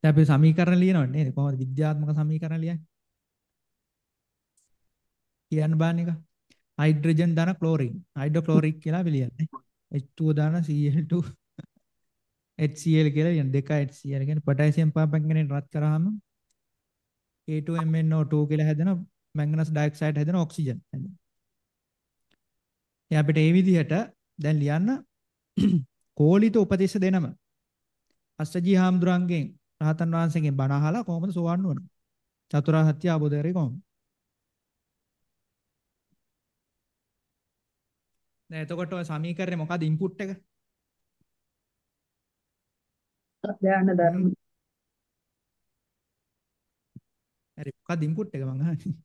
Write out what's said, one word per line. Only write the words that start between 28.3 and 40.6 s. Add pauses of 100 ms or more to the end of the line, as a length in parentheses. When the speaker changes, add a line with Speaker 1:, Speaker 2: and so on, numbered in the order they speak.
Speaker 1:
අස්සජී
හාමුදුරන්ගෙන් (320)
රහතන්
වහන්සේගෙන්
බණ
අහලා
කොහොමද
සෝවන්
වුණේ? (640)
චතුරාර්ය
සත්‍ය
අවබෝධ
කරේ
කොහොමද? (4000)
දැන්
එතකොට
ඔය
සමීකරණේ
මොකද්ද
ඉන්පුට්
එක? (3000)